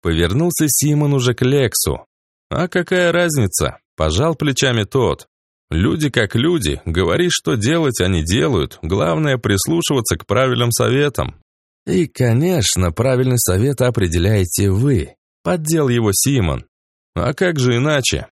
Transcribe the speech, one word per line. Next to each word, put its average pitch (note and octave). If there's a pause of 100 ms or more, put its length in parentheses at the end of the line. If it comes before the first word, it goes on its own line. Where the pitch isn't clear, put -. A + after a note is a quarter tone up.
Повернулся G2+
Симон D3
уже B2
к -
Лексу. B2+ (460)
«А F3
какая F3+
разница?» C#3+ (180)
Пожал F#2+
плечами B2+
тот. G2 (460)
«Люди C3+
как A2
люди, A#2
говоришь, F2+
что -
делать, C3+
они F2+
делают. F#2+
Главное, C#3+
прислушиваться B2
к -
правильным A#2+
советам». B2 (500)
«И, F3+
конечно, B2
правильный B2+
совет A#2
определяете G2
вы», G#2 (280)
поддел D#3+
его A2+
Симон. F#2+ (500)
«А F2+
как F3+
же B2
иначе?» C3+